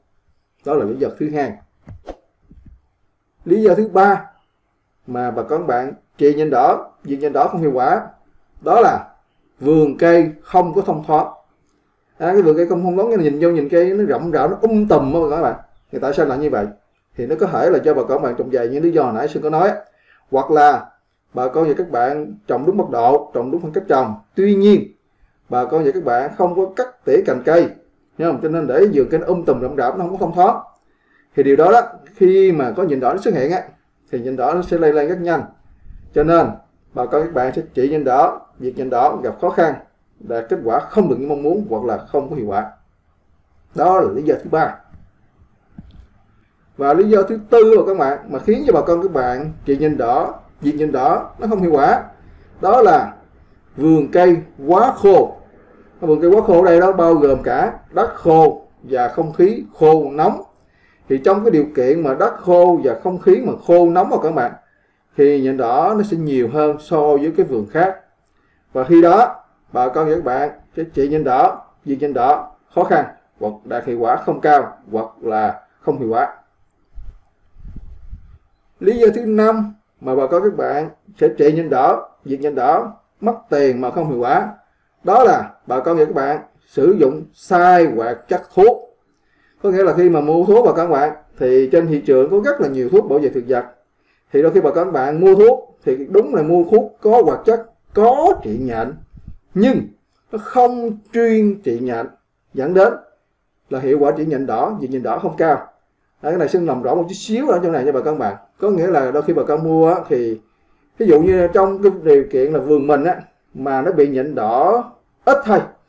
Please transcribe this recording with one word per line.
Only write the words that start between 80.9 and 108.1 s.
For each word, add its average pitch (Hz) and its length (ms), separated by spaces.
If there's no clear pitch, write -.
sẽ 151 80
trị 151 160
nhện 160 160
đỏ, 135 400
diệt 135 140
nhện 143 160
đỏ 208 440
mất 233 140
tiền 139 320
mà 123 100
không 160 180
hiệu 123 100
quả, 165 340
đó 220 200
là 151 300
bà 131 120
con 165 180
và 151 80
các 156 80
bạn 143 260
sử 160 340
dụng 151 340
sai 180 520
hoạt 117 420
chất - 140
thuốc. - 360
Có 202 100
nghĩa 190 120
là 170 100
khi 175 160
mà 160 120
mua 160 240
thuốc 214 200
bà 175 60
con 165 200
bạn, 147 220
thì 131 320
trên 170 160
thị 151 180
trường 135 260
có 196 140
rất 285 160
là 160 60
nhiều 131 220
thuốc 208 200
bảo 143 100
vệ 139 100
thực 123 180
vật. 123 180
Thì 143 80
đôi 160 100
khi 180 100
bà 151 100
con 175 200
bạn 156 280
mua 190 160
thuốc 226 500
thì 135 240
đúng 226 260
là 170 60
mua 170 300
thuốc 214 300
có 220 240
hoạt 135 200
chất, 226 260
có 277 500
trị 220 200
nhện, 233 300
nhưng 208 280
nó 226 60
không 240 600
chuyên 220 480
trị 117 180
nhện, 120 280
dẫn 139 200
đến 196 200
là 131 100
hiệu 139 200
quả 143 180
trị 151 80
nhện 139 200
đỏ, 131 360
diệt 131 80
nhện 131 140
đỏ 117 160
không 160 180
cao. 160 300
Đó, 147 60
cái 175 80
này 151 120
xin 180 160
làm 127 180
rõ 123 120
một 170 140
chút 190 60
xíu 226 320
ở 190 160
chỗ 175 80
này 135 140
cho 147 60
bà 131 100
con 151 180